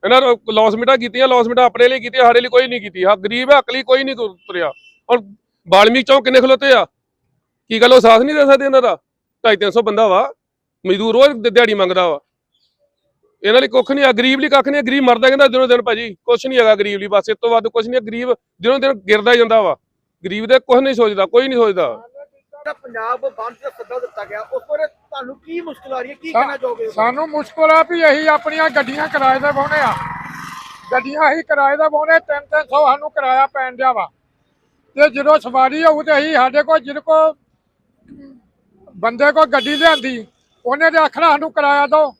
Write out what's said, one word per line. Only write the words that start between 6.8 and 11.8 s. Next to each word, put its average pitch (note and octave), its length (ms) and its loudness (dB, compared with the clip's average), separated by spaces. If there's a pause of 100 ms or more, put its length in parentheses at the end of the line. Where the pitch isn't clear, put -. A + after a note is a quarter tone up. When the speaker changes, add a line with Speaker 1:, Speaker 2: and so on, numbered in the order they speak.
Speaker 1:
ਕੀ A3 100 -2
ਗੱਲ B3 120 6
ਉਹ B3+ 80 8
ਸਾਥ A3+ 200 6
ਨਹੀਂ C#4+ 160 0
ਦੇ C#4+ 100 4
ਸਕਦੇ C#4 180 4
ਇਹਨਾਂ C4+ 180 2
ਦਾ? G3+ 140 0 (480)
ਢਾਈ A3 120 4
ਤਿੰਨ G3 140 -2
ਸੌ A3+ 120 0
ਬੰਦਾ G#3+ 260 0
ਵਾ, A3 240 0 (520)
ਮਜ਼ਦੂਰ G3+ 300 -2
ਰੋਜ਼ C4+ 180 4
ਦਿ-, A#3 180 -4
ਦਿਹਾੜੀ A3 240 2
ਮੰਗਦਾ F#3 340 0